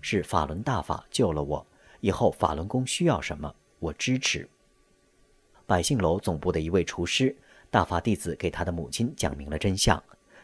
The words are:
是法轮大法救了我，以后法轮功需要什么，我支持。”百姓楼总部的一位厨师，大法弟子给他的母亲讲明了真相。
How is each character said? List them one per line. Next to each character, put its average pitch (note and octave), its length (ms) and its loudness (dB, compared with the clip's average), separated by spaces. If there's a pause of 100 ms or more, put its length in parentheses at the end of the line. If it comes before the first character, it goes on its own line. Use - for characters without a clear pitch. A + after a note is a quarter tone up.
是 F#2+ 220 0
法 D#2+ 240 0
轮 D#2+ 160 -6
大 A#2+ 180 0
法 - 300 -6
救 G#2 200 2
了 D2+ 120 0
我， C#2+ 240 -4 (340)
以 F#2+ 100 2
后 G#2 200 4
法 D#2 240 0
轮 E2 120 -4
功 B2+ 200 -2
需 - 180 -2
要 C#3 160 2
什 - 180 -6
么， - 160 -8 (260)
我 E2 120 -4
支 B2+ 260 0
持。” - 300 -2 (1200)
百 F2+ 160 4
姓 C3 160 0
楼 F2 200 4
总 E2+ 200 -2
部 F2 120 0
的 D#2+ 80 0
一 D#2+ 120 -2
位 F2+ 120 4
厨 F2 220 -4
师， B2+ 320 2 (340)
大 F#2+ 140 4
法 E2+ 160 0
弟 G#2 160 2
子 E2 180 -6
给 E2+ 160 -2
他 F2 140 -4
的 F2 80 0
母 E2 180 -6
亲 B2 260 -2
讲 D2 200 -2
明 C#2 120 -10
了 D#2 80 -4
真 F#2+ 200 0
相。 - 260 2 (420)